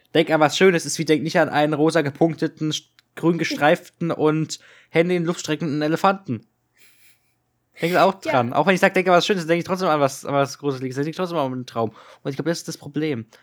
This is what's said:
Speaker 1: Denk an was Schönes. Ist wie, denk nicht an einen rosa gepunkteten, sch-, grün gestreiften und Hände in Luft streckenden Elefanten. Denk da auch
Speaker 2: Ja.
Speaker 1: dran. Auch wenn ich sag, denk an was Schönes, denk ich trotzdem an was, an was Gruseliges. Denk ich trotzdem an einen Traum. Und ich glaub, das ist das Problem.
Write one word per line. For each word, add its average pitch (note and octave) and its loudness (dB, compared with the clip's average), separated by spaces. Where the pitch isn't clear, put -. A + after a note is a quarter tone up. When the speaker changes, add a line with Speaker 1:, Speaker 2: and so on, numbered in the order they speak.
Speaker 1:
Denk D#3+ 2
an D#3 4
was D3 4
Schönes. F3+ 4
Ist - -6
wie, D#3+ -4
denk D3+ 2
nicht D#3+ -2
an D#3 4
einen D3+ 0
rosa D#3+ 2
gepunkteten, D#3 -2
sch-, - -10
grün E3 0
gestreiften E3 0
und D#3 -2
Hände F3 2
in E3+ -2
Luft E3+ -4
streckenden D3+ -4
Elefanten. D#3+ -2
Denk E3+ 0
da D#3+ 6
auch F#3+ 2
Speaker 2:
Ja. D#4+ -4
Speaker 1:
dran. B2 2
Auch D3 0
wenn G3 4
ich F3 -2
sag, F#3+ 4
denk F#3 0
an F#3 4
was E3+ 4
Schönes, F3+ -2
denk E3+ 2
ich E3 -4
trotzdem F#3 -2
an D3+ 2
was, C#3 0
an C#3 -4
was C#3 0
Gruseliges. C3 -6
Denk C#3+ -4
ich D#3 -8
trotzdem E3+ -6
an C3 -2
einen B2+ -8
Traum. A2+ -4
Und D3 -8
ich C#3 -8
glaub, C#3 -6
das E3+ -2
ist - -16
das D#3+ -12
Problem. D3 -6